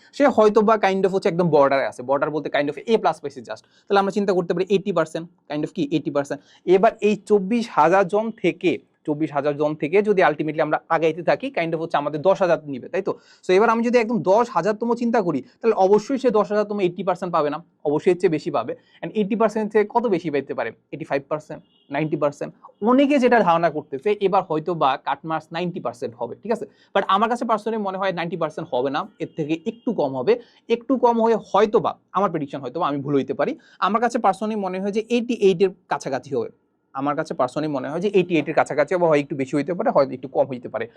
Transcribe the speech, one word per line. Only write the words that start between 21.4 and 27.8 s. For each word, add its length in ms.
নাইনটি 260
পার্সেন্ট। 380
অনেকে 380
যেটা 220
ধারণা 300
করতেছে 500
এবার 280
হয়তো 260
বা 220
কাট 280
মার্কস 280
নাইনটি 280
পার্সেন্ট 380
হবে, 240
ঠিক 100
আছে? 140
But 140
আমার 200
কাছে 160
personally 340
মনে 200